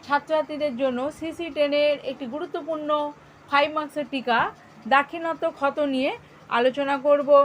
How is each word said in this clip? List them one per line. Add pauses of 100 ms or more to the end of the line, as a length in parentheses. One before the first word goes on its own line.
ছাত্রছাত্রীদের
জন্য (200)
সিসি (100)
টেনের (140)
একটি (100)
গুরুত্বপূর্ণ (600)
ফাইভ
মার্কসের
টিকা (540)
দাক্ষিণাত্য (140)
ক্ষত (160)
নিয়ে (480)
আলোচনা (120)
করব। (140)